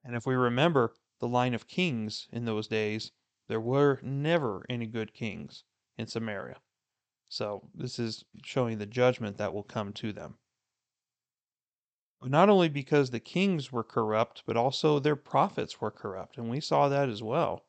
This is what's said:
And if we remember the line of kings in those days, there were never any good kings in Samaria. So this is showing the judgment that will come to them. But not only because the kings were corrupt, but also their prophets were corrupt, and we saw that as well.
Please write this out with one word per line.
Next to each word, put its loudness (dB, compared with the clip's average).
And -8
if -4
we 2
remember 4
the -4
line 2
of -8
kings -2
in -4
those -2
days, -2
there -2
were 4
never 0
any -4
good -6
kings -10
in -6
Samaria. -6
So -6
this -8
is -6
showing -2
the -8
judgment 0
that -4
will -8
come -6
to -6
them. -14
But -8
not 6
only 6
because 2
the -4
kings -2
were -2
corrupt, 0
but 0
also 2
their 2
prophets 0
were -2
corrupt, -10
and -6
we -4
saw 4
that 2
as -6
well. -2